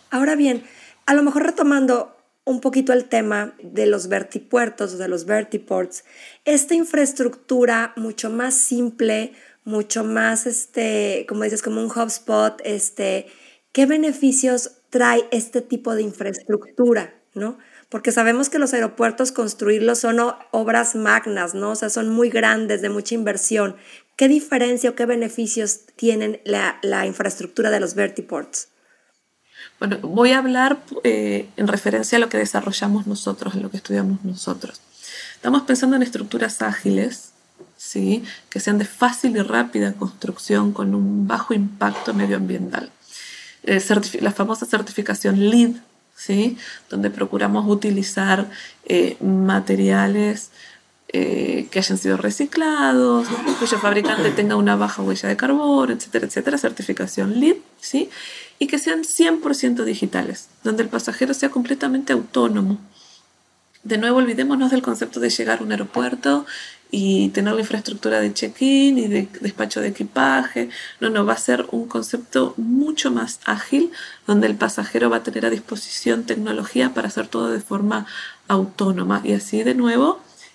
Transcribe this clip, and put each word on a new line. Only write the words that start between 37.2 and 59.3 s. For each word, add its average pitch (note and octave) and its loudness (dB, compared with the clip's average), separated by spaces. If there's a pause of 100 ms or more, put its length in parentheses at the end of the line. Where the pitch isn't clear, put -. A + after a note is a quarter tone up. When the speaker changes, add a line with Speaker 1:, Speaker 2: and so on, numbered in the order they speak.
Speaker 2:
¿sí? G3+ -2 (280)
Que G3+ -6
sean G#3 0
de G#3 0
fácil A#3+ 0
y G3+ 2
rápida G#3+ 0
construcción G3+ -2
con G3+ -2
un G3+ 2
bajo - -2
impacto G3+ -2
medioambiental. F#2+ -2 (720)
Eh, F#3+ 2
certifi-, G#3 0
la G3+ 2
famosa A3 -2
certificación G#3 0
leed, A#3 6 (380)
¿sí? G#3+ 0 (320)
Donde G3+ -2
procuramos G3+ 0
utilizar, G3 0 (360)
eh, F3 2
materiales, G3 2 (640)
eh, - 0
que - -2
hayan F#3+ 0
sido F#3+ 0
reciclados, B3+ 2 (300)
cuyo A3+ 0
fabricante G#3 2
tenga G#3 2
una G#3 4
baja G3+ -2
huella G3 -2
de G#3 0
carbono, C#4 2
etcétera, - -6
etcétera, - -2
certificación - -4
leed, D#4+ 4 (240)
¿sí? D#4+ -4 (480)
Y C#4+ 0
que C#4+ -4
sean D#4+ -2
cien E4 2